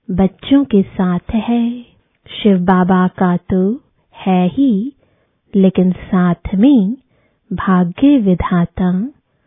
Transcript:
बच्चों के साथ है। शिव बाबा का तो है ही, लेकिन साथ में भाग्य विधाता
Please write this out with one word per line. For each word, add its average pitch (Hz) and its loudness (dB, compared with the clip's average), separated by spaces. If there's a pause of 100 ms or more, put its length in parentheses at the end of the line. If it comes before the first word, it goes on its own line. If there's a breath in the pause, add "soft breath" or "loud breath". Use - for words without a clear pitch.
बच्चों 190 0
के 202 2
साथ 180 -4
है। 233 -2 (580)
शिव 190 0
बाबा 185 2 (120)
का 180 0 (140)
तो 196 -2 (340)
है 180 0
ही, 254 -2 (640)
लेकिन 185 2
साथ 180 -4
में 220 2 (560)
भाग्य 185 0
विधाता 180 -2 (560)